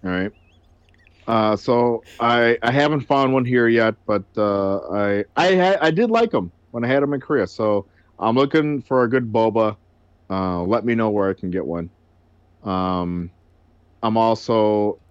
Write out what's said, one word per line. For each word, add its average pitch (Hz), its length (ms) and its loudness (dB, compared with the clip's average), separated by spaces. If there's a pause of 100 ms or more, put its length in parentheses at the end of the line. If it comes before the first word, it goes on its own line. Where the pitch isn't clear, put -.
right. 92 280 -4 (960)
Uh, 110 280 2
so 120 480 0 (160)
I, 117 420 2
I 117 100 0
haven't 147 300 2
found 135 320 2
one 131 120 2
here 123 220 2
yet, 113 280 2 (100)
but, 101 200 -2 (120)
uh, 98 400 0 (160)
I, 101 320 -2 (100)
I 185 200 2
ha-, 185 260 2
I 160 80 2
did 214 220 0
like 226 240 0
'em 90 160 -4 (180)
when 120 160 -6
I - 20 -2
had 135 140 2
'em 143 140 -2
in 135 40 -6
Korea. 127 280 -2
So 104 400 -4 (320)
I'm 113 160 0
looking 143 480 0
for 127 220 2
a 113 40 -4
good 120 240 -2
boba. 110 420 2 (540)
Uh, 92 320 -2
let 101 240 -2
me 117 80 0
know 113 160 0
where 101 220 0
I - 20 -4
can 92 160 -8
get 87 160 -4
one. 85 240 -6 (760)
Um, 90 680 -4 (720)
I'm 110 140 0
also, 107 840 0 (120)